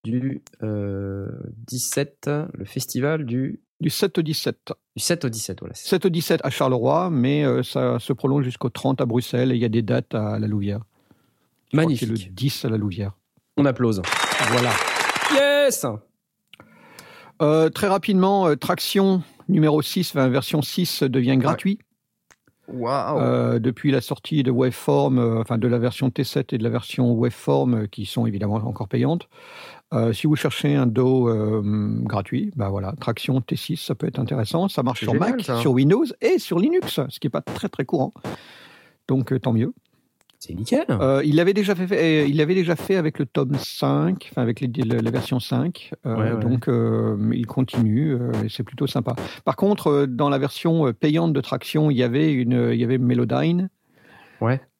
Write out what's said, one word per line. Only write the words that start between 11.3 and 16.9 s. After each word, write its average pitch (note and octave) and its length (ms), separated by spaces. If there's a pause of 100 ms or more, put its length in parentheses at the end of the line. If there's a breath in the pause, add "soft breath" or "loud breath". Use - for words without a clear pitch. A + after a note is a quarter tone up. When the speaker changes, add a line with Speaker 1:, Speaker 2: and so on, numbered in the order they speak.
Speaker 2:
Je C#3+ 60
crois D#3+ 120
que C#3 80
c'est A#2+ 80
Speaker 1:
Magnifique. G#2+ 220
Speaker 2:
le F#2 80
dix C3+ 300
à A#2+ 40
la A2 80
Louvière. G2+ 360 (420)
Speaker 1:
On C#3+ 100
applause. A#2+ 360 (500)
Speaker 2:
Voilà. B2 200 (600)
Speaker 1:
Yes. C#4+ 520 (1600 loud breath)